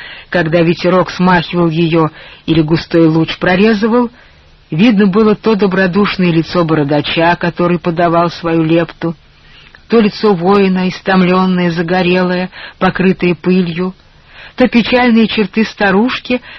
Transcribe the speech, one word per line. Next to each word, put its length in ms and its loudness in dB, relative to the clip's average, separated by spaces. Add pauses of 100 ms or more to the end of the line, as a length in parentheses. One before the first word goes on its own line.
(300)
когда 320 0
ветерок 480 0
смахивал 600 0
её 380 0 (380)
или 160 0
густой 460 2
луч 300 0
прорезывал, 720 0 (600)
видно 360 2
было 280 2
то 200 0
добродушное 760 0
лицо 340 0
бородача, 680 0
который 440 -2
подавал 500 0
свою 340 -2
лепту, 520 -2 (720)
то 120 2
лицо 340 0
воина, 560 0
истомлённое, 840 0
загорелое, 760 -2 (280)
покрытое 580 0
пылью, 600 -2 (600)
то 120 2
печальные 640 2
черты 340 -2
старушки, 800 -2 (180)